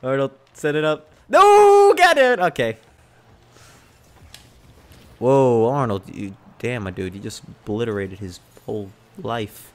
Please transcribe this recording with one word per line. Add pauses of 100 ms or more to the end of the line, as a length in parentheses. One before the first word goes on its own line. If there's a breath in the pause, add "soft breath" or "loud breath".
Arnold, (200)
set
it
up. (200)
No,
get
it.
Okay. (2500 soft breath)
Whoa,
Arnold,
you, (220)
damn,
my
dude,
you
just
obliterated
his (260)
whole (280)
life.